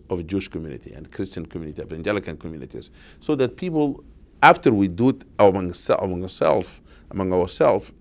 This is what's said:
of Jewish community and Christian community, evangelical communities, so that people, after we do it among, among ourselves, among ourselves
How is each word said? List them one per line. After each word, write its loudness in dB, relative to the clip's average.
of -4
Jewish -4
community -12
and -18
Christian -10
community, -12
evangelical -6
communities, -14
so -2
that -2
people, -2
after 8
we 4
do 0
it -2
among, 4
among -4
ourselves, 0
among -2
ourselves 0